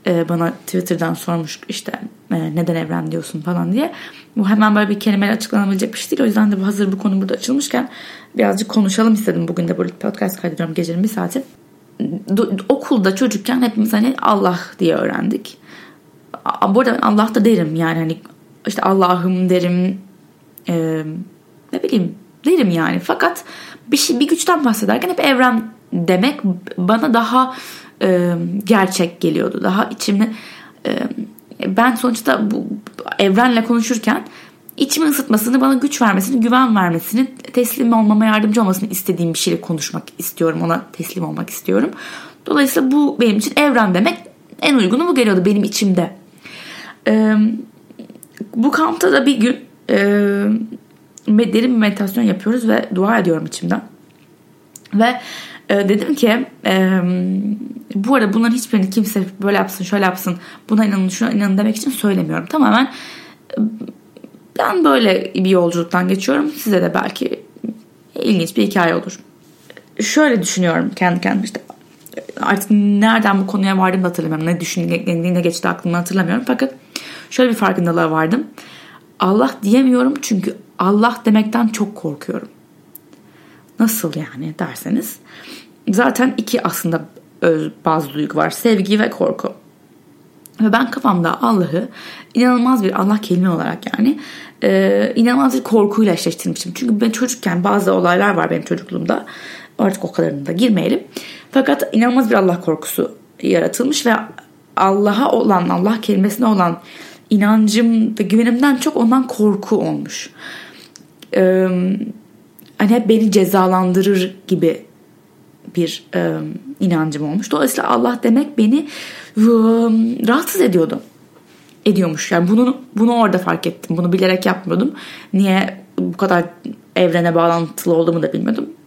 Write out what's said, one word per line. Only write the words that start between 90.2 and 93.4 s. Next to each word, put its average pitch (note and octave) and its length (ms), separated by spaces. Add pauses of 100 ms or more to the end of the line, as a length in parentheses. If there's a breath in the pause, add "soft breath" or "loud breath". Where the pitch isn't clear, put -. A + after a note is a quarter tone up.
Ve G#3+ 100
ben B3 200
kafamda F3+ 500
Allah'ı F#3+ 480 (440 loud breath)
inanılmaz B3 500
bir F#3+ 180
Allah G#3 200
kelime F#3 280